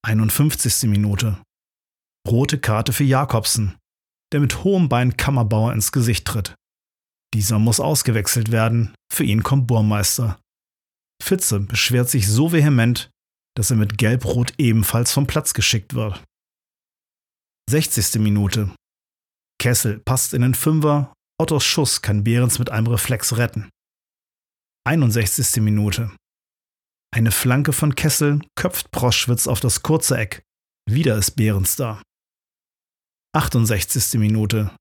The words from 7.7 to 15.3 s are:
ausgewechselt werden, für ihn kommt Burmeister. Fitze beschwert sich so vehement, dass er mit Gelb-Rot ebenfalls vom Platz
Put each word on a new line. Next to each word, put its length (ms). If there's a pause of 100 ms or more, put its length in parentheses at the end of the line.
ausgewechselt 720
werden, 440 (180)
für 100
ihn 200
kommt 240
Burmeister. 720 (840)
Fitze 360
beschwert 500
sich 180
so 240
vehement, 600 (440)
dass 140
er 80
mit 200
Gelb-Rot 600
ebenfalls 560
vom 140
Platz 260